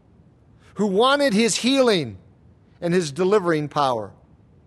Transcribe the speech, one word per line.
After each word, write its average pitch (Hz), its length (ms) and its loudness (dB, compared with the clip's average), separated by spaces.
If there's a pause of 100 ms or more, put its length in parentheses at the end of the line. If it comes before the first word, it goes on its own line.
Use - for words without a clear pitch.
(760)
who 202 120 -2
wanted 262 460 2
his 214 240 0
healing 220 600 0 (640)
and 170 140 -2
his 165 180 -2
delivering 175 560 0
power. 123 440 -2 (540)